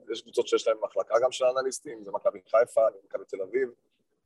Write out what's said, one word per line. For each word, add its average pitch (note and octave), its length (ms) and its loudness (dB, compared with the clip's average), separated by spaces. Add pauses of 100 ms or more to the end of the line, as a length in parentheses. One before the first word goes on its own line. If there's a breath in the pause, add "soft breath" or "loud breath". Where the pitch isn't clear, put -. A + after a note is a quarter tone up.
(120)
יש A2+ 100 -6
קבוצות - 260 -4
שיש A2 200 0
להן A2 140 2
מחלקה G#2 420 -4
גם B2+ 80 2
של B2+ 140 -2
אנליסטים, B2+ 580 -2
זה G2 80 -12
מכבי G2 280 -2 (120)
חיפה, A2+ 300 4 (240)
מכבי G2 220 -8
תל F#2+ 140 -8
אביב, A#2+ 280 -2 (560)